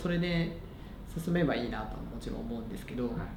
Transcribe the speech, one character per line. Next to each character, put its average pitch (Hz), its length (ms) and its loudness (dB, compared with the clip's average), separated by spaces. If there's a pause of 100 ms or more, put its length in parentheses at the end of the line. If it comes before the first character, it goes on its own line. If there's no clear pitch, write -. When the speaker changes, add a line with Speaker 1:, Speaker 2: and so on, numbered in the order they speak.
Speaker 1:
そ - 40 0
れ 175 120 4
で 170 380 2 (600)
進 170 160 0
め 175 100 8
ば 131 120 6
い 120 120 0
い - 20 -2
な 110 100 -2
と 110 40 -2
は 110 40 -2 (160)
も 120 180 -6
ち 123 80 -4
ろ 113 80 -2
ん - 40 -2
思 117 180 -2
う - 20 -4
ん 113 80 -6
で - 80 -4
す - 80 -6
け 127 100 -6
ど、 123 80 2
Speaker 2:
は 120 60 2
い。 - 40 0
Speaker 1:
な - 20 -2
ん 160 40 0
て - 60 -2 (120)